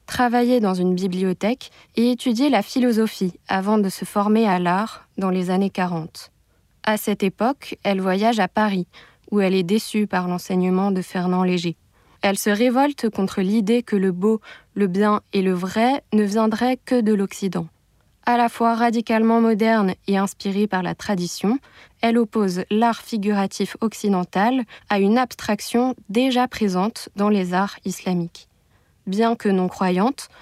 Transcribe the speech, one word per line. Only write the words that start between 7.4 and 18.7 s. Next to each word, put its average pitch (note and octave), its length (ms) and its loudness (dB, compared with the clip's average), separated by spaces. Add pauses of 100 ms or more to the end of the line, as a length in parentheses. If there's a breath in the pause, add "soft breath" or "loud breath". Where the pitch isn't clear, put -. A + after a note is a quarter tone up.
elle G3 180 0
voyage G3+ 380 0
à F#3 80 2
Paris, G3 400 0 (460 loud breath)
où G#3 80 2
elle F#3+ 140 2
est F#3+ 100 2
déçue G#3+ 420 0
par F3+ 220 -2
l'enseignement F#3 640 0
de F#3 100 -2
Fernand F3+ 400 -2
Léger. F3+ 340 0 (460 soft breath)
Elle G3 160 0
se - 120 -2
révolte B3 600 2
contre G3 320 -2
l'idée A3 400 2
que G#3+ 140 -2
le F#3+ 160 2
beau, G#3 280 0 (340 loud breath)
le G3+ 120 0
bien G#3 360 0 (100)
et G3 100 0
le F#3 100 2
vrai A3 500 0 (100)
ne G#3+ 100 4
viendraient A3 600 0
que B3 180 0
de G#3+ 120 2
l'Occident. F#3+ 540 -4 (640)
À A#3+ 80 4
la A#3+ 120 4
fois A#3 260 0